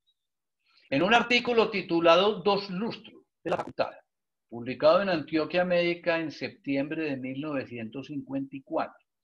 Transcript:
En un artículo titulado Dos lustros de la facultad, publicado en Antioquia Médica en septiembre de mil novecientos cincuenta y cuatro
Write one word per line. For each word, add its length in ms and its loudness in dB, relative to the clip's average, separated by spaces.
En 140 2
un 100 4
artículo 560 4
titulado 720 4
Dos 300 0
lustros 500 -8
de 80 -4
la 60 -2
facultad, 340 -6
publicado 540 2
en 60 -2
Antioquia 540 0
Médica 560 0
en 120 -6
septiembre 720 -6
de 120 -4
mil 260 -8
novecientos 680 -8
cincuenta 480 -8
y 80 -12
cuatro 340 -6